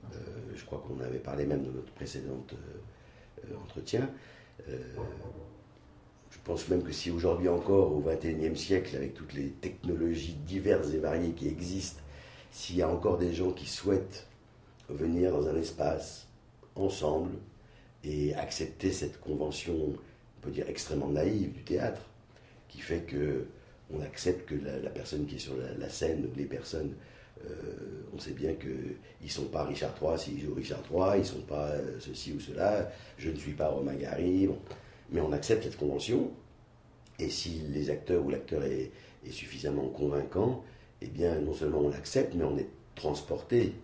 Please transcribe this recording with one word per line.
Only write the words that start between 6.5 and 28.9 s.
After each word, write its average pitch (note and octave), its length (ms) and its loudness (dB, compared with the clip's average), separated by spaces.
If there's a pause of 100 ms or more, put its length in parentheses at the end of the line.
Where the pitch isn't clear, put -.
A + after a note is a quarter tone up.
même F2 160 4
que D#2+ 80 -4
si - 180 -4
aujourd'hui E2+ 400 4
encore, F#2 440 8
au D2 80 2
vingt D#2+ 220 2
et E2 60 2
unième D#2 280 2
siècle, - 380 2
avec C2+ 200 -2
toutes D#2 180 -12
les C#2 160 -2
technologies E2 880 -2 (100)
diverses F#2+ 460 4
et D#2 80 2
variées E2 320 2
qui D2 160 -2
existent, F2+ 540 -4 (500)
s'il - 240 -6
y F2 80 6
a D#2 60 4
encore F2 280 4
des F2 160 2
gens F2+ 180 4
qui - 140 -6
souhaitent - 640 0 (600)
venir E2+ 440 4
dans D2+ 160 4
un D#2 80 2
espace - 720 0 (480)
ensemble D#2 560 2 (720)
et D2 320 0
accepter D#2+ 560 0
cette - 280 -4
convention, D2+ 540 -2
on - 680 -4
peut - 100 -6
dire - 180 -4
extrêmement C#2+ 380 -2
naïve E2+ 460 2
du - 100 -12
théâtre, - 380 0 (680)
qui - 120 -16
fait E2+ 200 -2
que C#2+ 480 0 (440)
on D2 100 -4
accepte F2+ 460 -2
que C#2+ 160 -2
la, C#2 140 -4
la C#2+ 140 -4
personne D2 340 -2
qui D2 120 -8
est - 20 -8
sur C2+ 180 -6
la, B1+ 160 -4
la - 160 -6
scène, D#2 420 2
ou B1 60 -8
les C#2+ 80 0
personnes, D2 480 -4 (520)
euh, - 580 -8 (100)
on - 60 -8
sait - 140 -6
bien D#2+ 200 0
qu'ils C2 800 -6